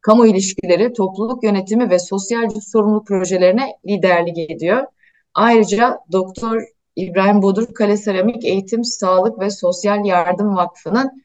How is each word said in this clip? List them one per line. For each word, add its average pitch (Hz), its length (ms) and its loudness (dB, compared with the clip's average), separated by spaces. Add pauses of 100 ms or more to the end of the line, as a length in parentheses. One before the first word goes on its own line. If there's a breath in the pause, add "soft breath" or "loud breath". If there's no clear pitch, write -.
kamu 226 260 6
ilişkileri, 190 640 2
topluluk 226 520 -4
yönetimi 202 460 0
ve 180 80 2
sosyal 202 520 -4 (220)
sorumluluk 214 340 0
projelerine 185 680 0 (140)
liderlik 170 640 0
ediyor. 190 360 -2 (480)
Ayrıca 226 640 2 (140)
Doktor 214 500 -4 (340)
İbrahim 190 460 2
Bodur 196 320 0
Kale 208 220 0
Seramik 208 480 -2
Eğitim, 196 400 -2
Sağlık 190 560 0
ve 196 100 -2
Sosyal 202 540 -2
Yardım 185 520 0
Vakfı'nın 208 540 -2 (140)